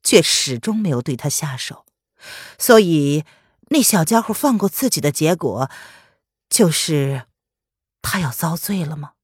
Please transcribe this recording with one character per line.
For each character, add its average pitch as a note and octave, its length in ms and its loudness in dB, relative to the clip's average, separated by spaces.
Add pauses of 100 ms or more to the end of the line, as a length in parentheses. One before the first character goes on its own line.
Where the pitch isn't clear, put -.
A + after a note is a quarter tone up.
却 F#3+ 180 6
始 - 380 -2
终 A3 180 -4
没 G#3 120 -2
有 B2 120 -2
对 B2+ 140 -6
他 C#3+ 120 -8
下 C#3 300 -6
手。 - 280 -12 (760)
所 A3+ 200 6
以， D3+ 440 2 (460)
那 D4 120 4
小 F3+ 240 2
家 A3+ 160 2
伙 A3 100 -6
放 C4 280 0
过 F#3+ 100 0
自 - 180 -4
己 - 140 -2
的 D3 100 0
结 D#3+ 240 0
果， B2+ 360 -4 (760)
就 F#3 220 4
是 C#3 540 -2 (800)
他 - 160 -4
要 D3+ 100 -2
遭 E3 260 -4
罪 F#3 300 -4
了 D#3 100 -8
吗？ D3 180 -14 (100)